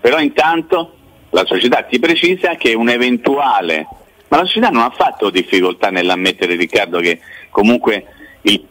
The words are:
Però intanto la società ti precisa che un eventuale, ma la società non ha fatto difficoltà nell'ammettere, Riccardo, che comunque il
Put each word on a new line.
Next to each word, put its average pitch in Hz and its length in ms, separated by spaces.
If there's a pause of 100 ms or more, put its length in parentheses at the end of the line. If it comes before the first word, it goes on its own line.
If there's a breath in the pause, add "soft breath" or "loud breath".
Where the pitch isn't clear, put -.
Però 135 200
intanto 165 720 (360)
la 90 140
società 123 380
ti - 160
precisa 170 580
che 120 180
un 117 140
eventuale, 120 960 (420)
ma 151 100
la 180 60
società 220 240
non 120 140
ha 127 140
fatto 117 340
difficoltà 90 600
nell'ammettere, 90 640
Riccardo, 87 460
che 85 180 (320 loud breath)
comunque 107 540 (380 loud breath)
il 101 280